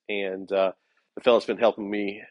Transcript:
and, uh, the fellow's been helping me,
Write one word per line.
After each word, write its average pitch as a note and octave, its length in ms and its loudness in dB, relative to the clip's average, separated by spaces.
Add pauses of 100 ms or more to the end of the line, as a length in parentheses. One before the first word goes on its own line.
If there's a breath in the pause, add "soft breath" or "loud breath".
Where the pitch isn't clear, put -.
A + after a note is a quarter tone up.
and, G2 440 -6
uh, F#2+ 200 2 (420)
the - 80 -14
fellow's A#2 240 4
been G2+ 120 -4
helping G#2 320 0
me, G#2 400 -6